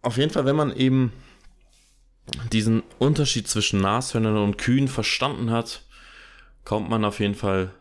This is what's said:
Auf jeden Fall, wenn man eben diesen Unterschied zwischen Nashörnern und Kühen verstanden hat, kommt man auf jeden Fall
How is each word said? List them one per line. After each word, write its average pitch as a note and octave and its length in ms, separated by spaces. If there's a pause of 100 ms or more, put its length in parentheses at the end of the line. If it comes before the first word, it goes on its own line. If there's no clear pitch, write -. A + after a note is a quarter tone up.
Auf A2+ 160
jeden D3 140
Fall, C3 160
wenn C#3 100
man D3 180
eben C3 380 (1400)
diesen A2 320 (160)
Unterschied C#3 480
zwischen G2+ 360
Nashörnern A2 560
und G2+ 180
Kühen C3+ 320
verstanden B2+ 640
hat, - 340 (800)
kommt G#2+ 240
man A2 160
auf G#2 160
jeden G#2 140
Fall F#2+ 460